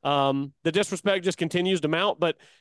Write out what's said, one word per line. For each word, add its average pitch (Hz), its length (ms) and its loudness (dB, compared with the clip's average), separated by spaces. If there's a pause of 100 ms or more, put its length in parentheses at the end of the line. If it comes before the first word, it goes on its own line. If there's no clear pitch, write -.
Um, 139 480 0 (100)
the 165 80 0
disrespect 190 540 0
just 180 140 -2
continues 180 420 0
to 151 80 0
mount, 170 320 0
but 165 160 0 (240)